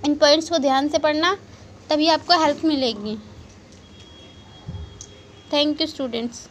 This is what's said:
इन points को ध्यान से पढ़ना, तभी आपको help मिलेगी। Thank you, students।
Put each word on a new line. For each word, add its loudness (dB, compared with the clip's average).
इन 2
points 4
को 0
ध्यान 2
से 0
पढ़ना, 0
तभी 2
आपको 2
help 0
मिलेगी। -2
Thank 2
you, -4
students। -6